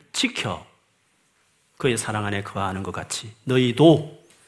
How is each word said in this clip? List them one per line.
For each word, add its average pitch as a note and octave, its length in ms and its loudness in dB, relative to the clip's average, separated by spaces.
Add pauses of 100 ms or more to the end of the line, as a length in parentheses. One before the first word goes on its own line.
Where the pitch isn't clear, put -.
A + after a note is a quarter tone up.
(140)
지켜 A2 520 -4 (1080)
그의 B2 220 0
사랑 G#2+ 260 -4
안에 G2+ 180 -4
거하는 F#2+ 400 -6
것 F#2 100 -8
같이 F#2+ 420 -10 (100)
너희도 B2+ 800 4 (240)